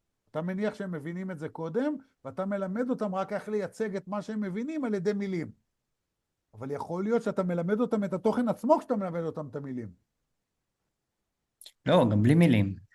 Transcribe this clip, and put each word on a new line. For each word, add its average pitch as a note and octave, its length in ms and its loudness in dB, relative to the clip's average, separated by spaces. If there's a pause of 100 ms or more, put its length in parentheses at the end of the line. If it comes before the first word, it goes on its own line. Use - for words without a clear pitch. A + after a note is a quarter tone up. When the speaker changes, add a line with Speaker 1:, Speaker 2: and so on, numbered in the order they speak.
(300)
Speaker 1:
אתה D#3 120 -4
מניח F#3 320 -2
שהם F#3+ 180 -8
מבינים E3+ 380 -8
את E3 80 -10
זה D#3 100 -8
קודם, G#3+ 460 -2 (300)
ואתה D#3 200 -6
מלמד G3+ 460 -2
אותם G3+ 240 -2
רק F#3+ 180 -2
איך G3+ 160 -6
לייצג G#3 480 -4
את F#3 120 -8
מה G3+ 140 -4
שהם A3 180 -6
מבינים A#3+ 440 -4
על A3 100 0
ידי G3 180 0
מילים. F#3+ 380 -2 (1040)
אבל B2+ 160 -8
יכול E3 340 -4
להיות A3+ 180 2
שאתה G3 200 0
מלמד F3+ 380 0
אותם A3+ 240 2
את F3+ 80 -4
התוכן A3 360 2
עצמו C#4+ 300 4
כשאתה - 180 -2
מלמד F3 260 -2
אותם D#3 280 -4
את C3+ 60 -8
המילים. B2+ 320 -8 (2000)
Speaker 2:
לא, D3 240 6
גם G#2 120 4
בלי B2+ 120 8
מילים. A2+ 400 6 (200)